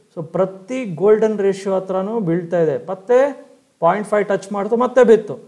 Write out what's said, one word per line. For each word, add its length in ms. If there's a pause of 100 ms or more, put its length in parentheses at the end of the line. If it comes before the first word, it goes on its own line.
(180)
So 60
ಪ್ರತಿ 600
golden 540
ratio 360
ಹತ್ರನೂ 440
ಬೀಳ್ತಾ 400
ಇದೆ. 300
ಮತ್ತೆ 580 (320)
point 280
five 180
touch 280
ಮಾಡ್ತು, 240
ಮತ್ತೆ 260
ಬಿತ್ತು. 440